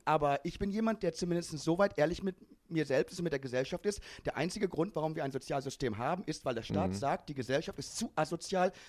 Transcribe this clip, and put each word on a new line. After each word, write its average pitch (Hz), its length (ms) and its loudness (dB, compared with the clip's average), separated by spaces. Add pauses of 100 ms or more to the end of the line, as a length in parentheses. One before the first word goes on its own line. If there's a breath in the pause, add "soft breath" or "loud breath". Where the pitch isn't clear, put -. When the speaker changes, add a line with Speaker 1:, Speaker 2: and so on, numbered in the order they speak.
Speaker 1:
Aber 147 380 4
ich 170 140 -4
bin 196 140 0
jemand, 220 320 0
der 170 100 2
zumindest 175 440 0
so 160 200 2
weit 202 200 4
ehrlich 160 260 2
mit 190 120 -2 (320)
mir 156 180 2
selbst 135 280 2
ist, - 80 -6
mit 170 100 0
der 139 80 0
Gesellschaft 127 460 -2
ist. 202 140 0 (260 loud breath)
Der - 120 -2
einzige 180 300 0
Grund, 175 280 -2
warum 156 200 0
wir 160 80 -2
ein 139 80 -2
Sozialsystem 131 680 -2
haben, 156 280 -2
ist, - 200 -6
weil 131 100 0
der 110 80 -2
Staat 185 260 0
Speaker 2:
Mhm. 185 60 0
Speaker 1:
sagt, 170 340 -2
die 151 60 -8
Gesellschaft 143 440 -2
ist - 180 -10
zu - 180 -4
asozial, 180 560 2 (180 loud breath)